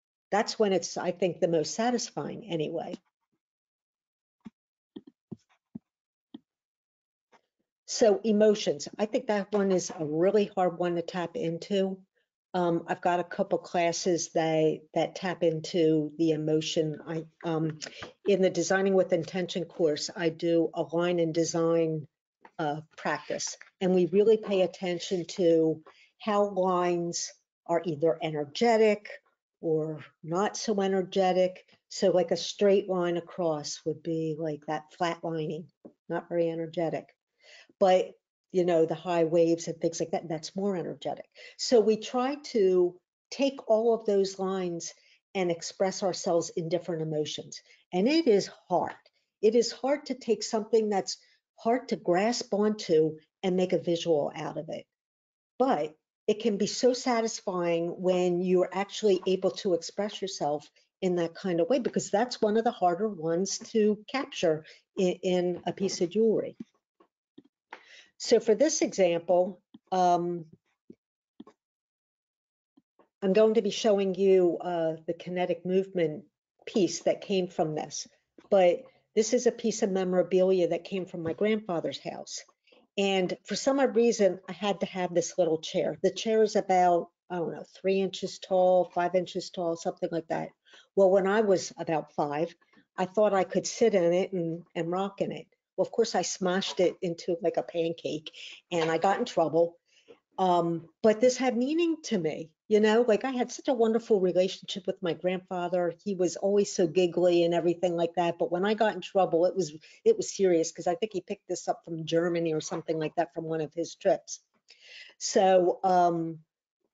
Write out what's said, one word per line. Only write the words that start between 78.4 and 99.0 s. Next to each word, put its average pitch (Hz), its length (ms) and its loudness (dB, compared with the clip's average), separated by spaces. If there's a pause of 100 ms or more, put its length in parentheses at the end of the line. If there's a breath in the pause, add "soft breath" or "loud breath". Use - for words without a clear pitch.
but 180 320 4 (320 soft breath)
this 214 200 0
is 240 120 2
a 226 60 2
piece 220 300 -4
of 208 80 0
memorabilia 185 800 2
that 170 160 -4
came 190 200 -6
from 175 180 -12
my 160 120 -4
grandfather's 185 680 -2
house. - 400 -12 (540 soft breath)
And 190 480 0
for - 100 -8
some 269 240 0
odd 247 160 2
reason, 208 540 4
I 190 40 -10
had 196 280 -4
to 196 60 -4
have 180 260 -4
this 175 240 -2
little 160 220 2
chair. 160 440 -4
The 190 80 4
chair 220 320 0
is 214 140 2
about, 180 520 4 (200)
I 175 80 -8
don't 160 160 -4
know, 156 120 -12 (140)
three 190 220 0
inches 185 380 -4
tall, 185 560 4
five 175 200 0
inches 180 360 -2
tall, 165 260 -4
something 175 340 -6
like 165 180 -6
that. 160 200 -4 (460 soft breath)
Well, 196 160 6
when 190 160 4
I 208 160 2
was 196 360 0
about 160 360 -4
five, 151 400 -2 (420 soft breath)
I 185 80 -2
thought 202 300 2
I 190 100 4
could 185 220 -2
sit - 280 2
in 175 200 4
it 185 180 0
and, 170 320 -4 (100)
and 165 160 -4
rock 196 300 -4
in 165 120 -4
it. - 140 -14 (300)
Well, 190 80 2
of - 80 -10
course, 226 220 0
I 190 80 0
smashed 185 580 -2
it 175 220 2
into, 170 400 -4
like, 165 160 0
a 160 40 0
pancake 160 720 -6 (400 loud breath)
and 165 180 0
I 165 60 0
got 190 220 0